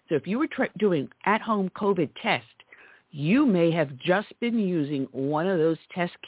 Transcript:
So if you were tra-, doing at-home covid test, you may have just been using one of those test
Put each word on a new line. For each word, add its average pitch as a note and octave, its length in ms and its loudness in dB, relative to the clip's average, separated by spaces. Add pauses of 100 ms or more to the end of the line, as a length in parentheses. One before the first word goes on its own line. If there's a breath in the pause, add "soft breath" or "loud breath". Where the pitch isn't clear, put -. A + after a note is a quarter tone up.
So E3 60 2
if C#3 120 0
you G#3 120 0
were D#4+ 80 0
tra-, C4 220 -2 (100)
doing F3 300 0 (160)
at-home G#3 460 0
covid F#3 400 -2 (100)
test, F3 260 -2 (640 loud breath)
you F3+ 360 2
may E3+ 240 4
have D3 280 -2
just F3+ 300 0 (120)
been A#3 180 -2
using D3+ 540 -2
one D3 340 -2
of F#3+ 120 0
those D#3+ 200 2 (160)
test F3 200 -4 (140)